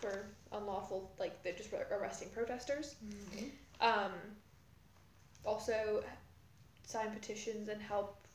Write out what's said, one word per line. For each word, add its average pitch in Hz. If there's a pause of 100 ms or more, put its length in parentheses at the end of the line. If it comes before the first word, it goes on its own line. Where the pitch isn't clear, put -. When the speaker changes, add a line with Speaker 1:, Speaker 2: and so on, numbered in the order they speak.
Speaker 1:
for 202 (260)
unlawful, 196 (120)
like, -
they're 175
just 214 (200)
arresting -
protesters. 247 (120)
Speaker 2:
Mm-hmm. 202 (340)
Speaker 1:
Um, 208 (1300)
also 214 (840)
sign 220
petitions 214
and 214
help 202 (180)